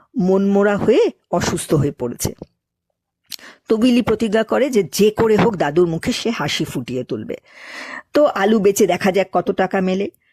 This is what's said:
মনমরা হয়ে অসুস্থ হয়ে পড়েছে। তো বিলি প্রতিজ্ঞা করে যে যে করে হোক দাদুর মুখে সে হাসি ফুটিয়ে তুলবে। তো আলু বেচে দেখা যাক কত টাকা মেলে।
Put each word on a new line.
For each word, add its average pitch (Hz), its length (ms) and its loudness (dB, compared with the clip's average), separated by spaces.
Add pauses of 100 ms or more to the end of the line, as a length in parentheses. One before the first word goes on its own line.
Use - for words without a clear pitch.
(180)
মনমরা 196 580 2
হয়ে 269 260 4 (280)
অসুস্থ - 440 -4
হয়ে 143 240 0
পড়েছে। - 320 -6 (1400)
তো 226 100 2
বিলি 247 260 2
প্রতিজ্ঞা 220 420 0
করে 226 260 0
যে 214 120 2 (100)
যে 208 180 4
করে 214 260 2
হোক 202 200 2
দাদুর 160 320 2
মুখে 165 240 -4
সে - 180 -4
হাসি 151 340 -4
ফুটিয়ে 127 400 -6
তুলবে। 110 320 -8 (760)
তো 294 80 4 (140)
আলু 214 240 2
বেচে 196 280 2
দেখা 180 260 0
যাক 190 200 0
কত 180 160 0 (140)
টাকা 185 180 -2
মেলে। 185 260 -2 (260)